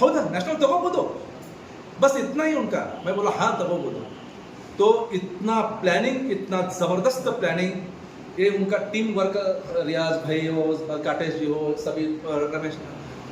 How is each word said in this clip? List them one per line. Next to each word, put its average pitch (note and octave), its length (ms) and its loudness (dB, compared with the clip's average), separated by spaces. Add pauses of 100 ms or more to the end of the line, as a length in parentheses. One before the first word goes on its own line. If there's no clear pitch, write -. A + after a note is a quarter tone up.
"ಹೌದಾ? C#4+ 320 6
नेशनल D#4 220 0
तगोबोदु?" E4+ 480 4 (1000)
बस C4+ 160 6
इतना C#4 280 0
ही D#4 100 2
उनका। - 520 -2
मैं G3 100 0
बोला, G3+ 140 2
"हाँ, G#3 280 2
तगोबोदु।" D3+ 400 -2 (800)
तो A3 340 6
इतना G3+ 480 0
प्लानिंग, G#3+ 720 2
इतना F#3+ 300 -2
ज़बरदस्त F#3 680 0
प्लानिंग, F#3 440 0 (680)
ये G3+ 100 6
उनका G3 280 2
टीम A3 360 0
वर्क, F#3+ 480 2 (140)
रियाज E3 360 2
भाई D#3 340 0
हो, D#3+ 340 2
काटेश D3+ 540 -2
जी D3+ 120 -2
हो, D3+ 320 0
सभी, D#3 280 -2
अ, D#3 200 -2
रमेश, D3+ 520 -2 (540)